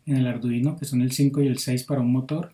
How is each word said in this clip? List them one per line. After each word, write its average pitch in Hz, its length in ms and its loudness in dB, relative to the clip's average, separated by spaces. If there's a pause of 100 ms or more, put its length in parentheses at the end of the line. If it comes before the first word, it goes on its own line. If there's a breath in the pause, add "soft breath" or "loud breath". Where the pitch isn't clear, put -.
en 135 80 2
el 127 100 2
Arduino, 120 500 -2
que 139 100 -8
son 123 160 0
el 131 100 0
cinco 143 320 2
y 139 40 4
el 127 120 0
seis 127 240 -2
para 135 180 -2
un 120 100 2
motor 131 420 -2